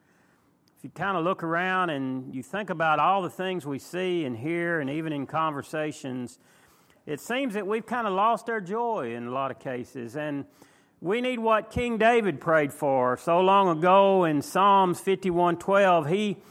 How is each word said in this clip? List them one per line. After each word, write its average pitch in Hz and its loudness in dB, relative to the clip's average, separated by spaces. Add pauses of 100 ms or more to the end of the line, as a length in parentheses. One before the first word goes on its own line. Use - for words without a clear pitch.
(760)
If - -18
you 147 -12
kinda 190 -2
look 175 -2
around 180 0
and 131 -6
you 131 -8
think 202 -8
about 160 2
all 185 2
the 165 -4
things 185 -6
we 143 -6
see 175 -4
and 123 -6
hear, 170 -4
and 135 -4
even 156 -6
in 135 -6
conversations, 147 -6 (680)
it 147 -8
seems 247 -4
that 202 -6
we've 214 -4
kinda 226 -4
lost 214 0
our 226 -4
joy 190 -4
in 120 -8
a 120 -8
lot 135 -4
of 123 -12
cases. 123 -10
And 147 -6 (560)
we 214 -2
need 254 -4
what 220 0
King 240 -2
David 214 4
prayed 156 2
for 127 2
so 170 2
long 190 4
ago 190 6
in 151 2
Psalms 190 4
fifty-one 175 0
twelve. 185 4
He, 202 -2 (140)